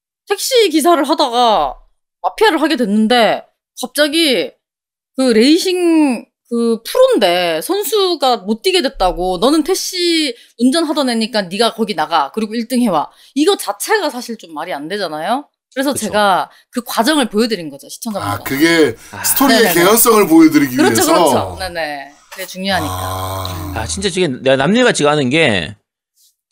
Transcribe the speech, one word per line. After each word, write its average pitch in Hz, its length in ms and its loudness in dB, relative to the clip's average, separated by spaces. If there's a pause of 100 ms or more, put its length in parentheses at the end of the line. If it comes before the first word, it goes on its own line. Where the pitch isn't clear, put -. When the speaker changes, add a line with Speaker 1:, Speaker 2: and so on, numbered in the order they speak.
(280)
Speaker 1:
택시 415 420 2
기사를 320 340 2
하다가 240 720 0 (460)
마피아를 320 400 0
하게 302 160 0
됐는데 214 680 2 (380)
갑자기 277 720 0 (680)
그 262 40 0 (120)
레이싱 320 920 2 (260)
그 233 320 0
프로인데 180 760 2
선수가 359 760 0
못 202 240 -6
뛰게 370 200 0
됐다고 185 580 -2
"너는 285 240 2
택시 339 720 -2 (240)
운전하던 285 500 0
애니까 220 340 -2
네가 202 300 -2
거기 208 220 -4
나가. 151 380 -2
그리고 214 220 -4
일 233 120 -6
등 247 140 0
해와." 175 280 0 (260)
이거 320 220 2
자체가 349 520 -2
사실 233 280 -10
좀 165 160 -20
말이 165 200 -8
안 147 140 -8
되잖아요. 190 600 -4 (280)
그래서 269 180 -2
Speaker 2:
그쵸. 220 140 -6
Speaker 1:
제가 196 420 0 (220)
그 247 120 -6
과정을 262 460 0
보여드린 208 400 -2
거죠, 139 200 -18
시청자분들. 185 440 -8
Speaker 3:
아, - 60 -6
그게 151 560 2 (160)
Speaker 2:
아. - 120 -12
Speaker 3:
스토리의 254 380 2
Speaker 1:
네네네. 185 180 2
Speaker 3:
개연성을 214 480 4
보여드리기 147 480 4
Speaker 1:
그렇죠, 330 180 2
Speaker 3:
위해서. 320 200 2
Speaker 1:
그렇죠. - 460 0
네네. 151 520 -8 (200)
그게 190 160 -12
중요하니까. 185 440 -4
Speaker 3:
아. 92 840 -8
Speaker 2:
아, 110 100 -6
진짜 196 240 -6
저게 180 180 -2
내가 131 280 0
남일같이 190 480 2
가는 147 260 2
게 117 460 0 (760)